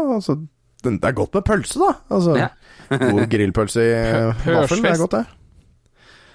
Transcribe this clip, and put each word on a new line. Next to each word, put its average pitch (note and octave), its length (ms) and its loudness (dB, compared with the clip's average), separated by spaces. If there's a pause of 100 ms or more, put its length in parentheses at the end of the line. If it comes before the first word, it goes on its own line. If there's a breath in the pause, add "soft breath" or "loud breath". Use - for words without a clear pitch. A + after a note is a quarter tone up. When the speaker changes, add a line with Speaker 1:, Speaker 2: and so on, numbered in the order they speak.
(140)
Speaker 1:
altså, E3+ 240 -2 (460)
den, A#2 140 0
det - 120 0
er B2+ 80 -4
godt - 160 -2
med G3 100 -2
pølse, G#3 340 -2
da. F4+ 140 2 (160)
Altså, E3+ 300 2
Speaker 2:
Ja. - 100 0 (400 loud breath)
Speaker 1:
god A#2+ 400 2
grillpølse G#2+ 540 0
i, A#2 100 4
Speaker 3:
Pø-, A2+ 300 0
Speaker 1:
eh, B2+ 400 0
vaffel, F3 200 0
det F#3+ 100 2
er E3 40 2
Speaker 3:
pøsfest. D#3+ 40 -2
Speaker 1:
godt, F3+ 180 0
det. A#3 80 -4 (1080 soft breath)